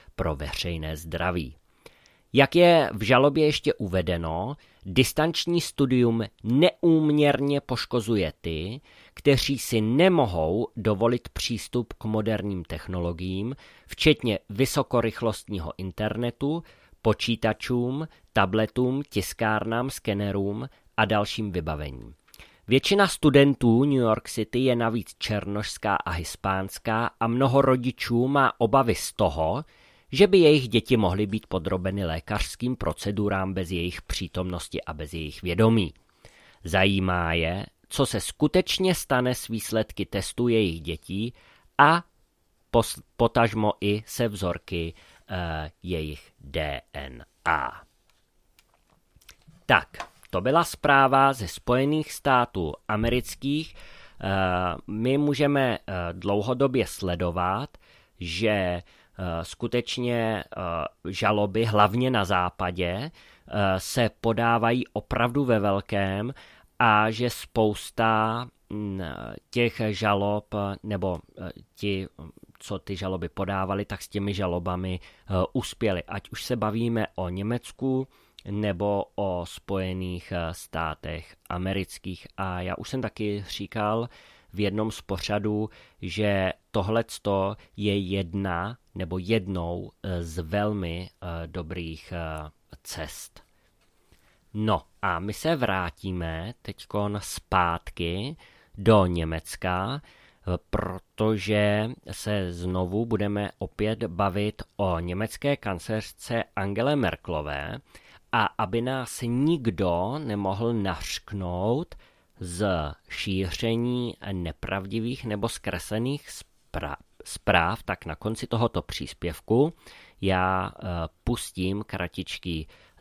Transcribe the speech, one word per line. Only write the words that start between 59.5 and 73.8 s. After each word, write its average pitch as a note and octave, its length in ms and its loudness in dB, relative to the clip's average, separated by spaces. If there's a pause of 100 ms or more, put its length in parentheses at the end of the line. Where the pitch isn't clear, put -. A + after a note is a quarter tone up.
eh, E2+ 680 -6
žaloby, G#2 540 2
hlavně A2 460 4
na G#2+ 140 2
západě, F2+ 640 0
eh, A#2 220 -6 (680)
se A2+ 320 0 (120)
podávají A#2 720 2
opravdu A#2+ 520 0
ve A#2 140 4
velkém G2 720 0 (460)
a A2 320 6
že A#2 180 -2
spousta, A2+ 1160 0 (220)
mm, G2+ 320 -6 (480)
těch A#2+ 400 0
žalob, G2+ 640 0
eh, G2+ 300 -2
nebo, F#2+ 360 -2 (200)
eh, F#2 120 -10 (240)
ti, G2 320 -4 (520)
co F#2+ 200 -10
ty - 160 -10
žaloby F#2 340 -4
podávali, G2 560 -2